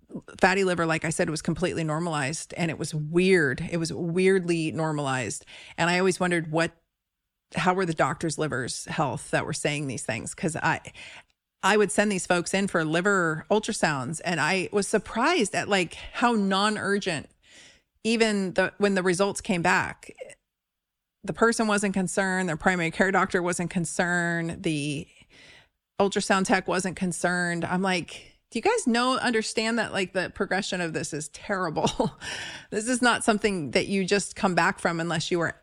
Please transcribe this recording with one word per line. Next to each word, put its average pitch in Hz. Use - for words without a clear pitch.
fatty 190
liver, 175
like 160
I 160
said, 170
was 156
completely 165
normalized, 156
and 170
it 143
was 143
weird. 165
It 175
was 165
weirdly 170
normalized. 147
And 170
I 175
always 185
wondered 170
what, 165
how 180
were 190
the 165
doctors' 156
livers' 131
health 147
that 143
were -
saying 147
these 127
things? -
'Cause 160
I, -
I 196
would 208
send 208
these 185
folks 175
in 196
for 175
liver 170
ultrasounds, 165
and 170
I 175
was 196
surprised 240
at, 143
like, 185
how -
non-urgent, 196
even 214
the, 185
when 202
the 185
results 190
came 175
back, 175
the 185
person 226
wasn't 202
concerned, 185
their 151
primary 180
care 190
doctor 185
wasn't 175
concerned, 170
the 151
ultrasound 196
tech 185
wasn't 185
concerned. 175
I'm 185
like, -
"Do -
you 226
guys 440
know, 247
understand 226
that, 214
like, 190
the 180
progression 190
of 165
this 160
is 151
terrible?" -
<laughs> -
This 214
is 254
not 233
something 196
that 185
you 196
just 196
come 185
back 170
from 170
unless 165
you 180
are -